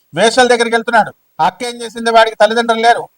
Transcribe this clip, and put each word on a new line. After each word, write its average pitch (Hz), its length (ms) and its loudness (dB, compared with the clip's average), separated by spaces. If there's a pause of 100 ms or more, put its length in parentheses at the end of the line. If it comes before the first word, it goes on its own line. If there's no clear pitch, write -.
(140)
వేశ్యల 220 340 2
దగ్గరికి 233 280 0
వెళ్తున్నాడు. 226 380 0 (260)
అక్క 170 240 -2
ఏం 240 180 -10
చేసింది? 233 300 -4
వాడికి 226 240 2
తల్లిదండ్రులు 226 460 0
లేరు, 220 360 0